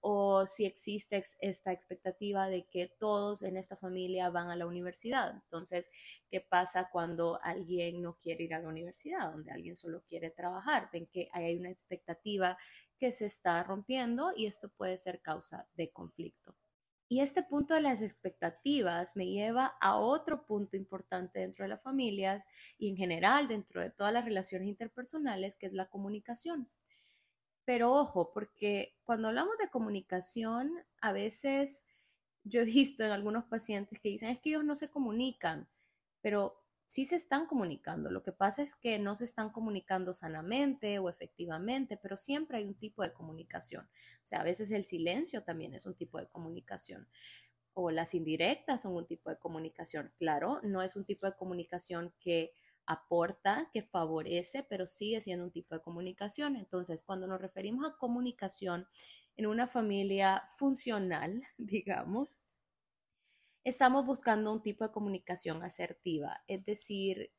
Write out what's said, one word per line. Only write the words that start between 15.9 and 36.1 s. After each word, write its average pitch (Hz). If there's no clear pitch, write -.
conflicto. -
Y 247
este 285
punto 285
de 320
las 262
expectativas 185
me 185
lleva 220
a 202
otro 277
punto 208
importante 190
dentro 190
de 190
las 196
familias 208
y 208
en 190
general 190
dentro 208
de 180
todas 208
las 233
relaciones 190
interpersonales, 220
que -
es 190
la 190
comunicación. 233
Pero 240
ojo, 277
porque 208
cuando 220
hablamos 320
de 415
comunicación, 226
a 220
veces 269
yo 233
he 240
visto 254
en 214
algunos 208
pacientes 208
que 214
dicen, 220
"Es 247
que 311
ellos 302
no 294
se 285
comunican", 233